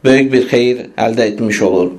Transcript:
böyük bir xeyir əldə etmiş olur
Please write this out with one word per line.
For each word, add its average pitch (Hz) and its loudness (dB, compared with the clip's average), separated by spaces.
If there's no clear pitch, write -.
böyük 135 2
bir 123 2
xeyir 123 0
əldə 113 0
etmiş 107 -4
olur 90 0